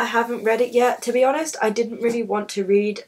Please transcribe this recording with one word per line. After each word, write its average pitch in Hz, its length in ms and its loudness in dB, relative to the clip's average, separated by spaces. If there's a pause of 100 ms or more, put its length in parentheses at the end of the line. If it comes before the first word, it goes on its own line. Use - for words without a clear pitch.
I 233 60 0
haven't 233 380 -2
read 226 180 2
it 240 100 0
yet, 240 320 2
to 240 80 -2
be 247 120 2
honest. 302 380 0
I 220 80 2
didn't 220 320 -2
really 233 220 0
want 208 260 -4
to 202 140 -4
read 202 440 2